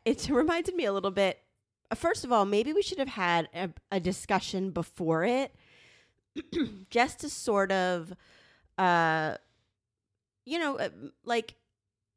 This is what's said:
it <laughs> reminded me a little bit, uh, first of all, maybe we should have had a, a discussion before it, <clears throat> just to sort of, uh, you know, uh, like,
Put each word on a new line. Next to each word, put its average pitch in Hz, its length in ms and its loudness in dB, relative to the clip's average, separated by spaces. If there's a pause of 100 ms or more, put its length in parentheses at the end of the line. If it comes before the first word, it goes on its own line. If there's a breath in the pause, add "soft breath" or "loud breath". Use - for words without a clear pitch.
it - 240 0
<laughs> - 20 0
reminded 330 460 2
me 320 80 0
a 202 80 0
little 196 180 -2
bit, 190 280 0 (520)
uh, 240 40 -6
first 339 280 -2
of 247 100 -6
all, 214 120 6
maybe 220 300 0
we 392 80 4
should 370 160 -6
have 277 100 -2
had 175 460 0
a, 175 160 -6 (200)
a 196 80 0
discussion 190 760 -2
before 160 520 -2
it, 247 300 0 (840 soft breath)
<clears throat> 233 540 -6
just 240 300 2
to 302 80 -8
sort 196 440 0
of, 180 400 0 (640 soft breath)
uh, 165 580 4 (1120)
you 320 140 -4
know, 302 200 0
uh, 131 100 -2 (360)
like, 233 300 -2 (640)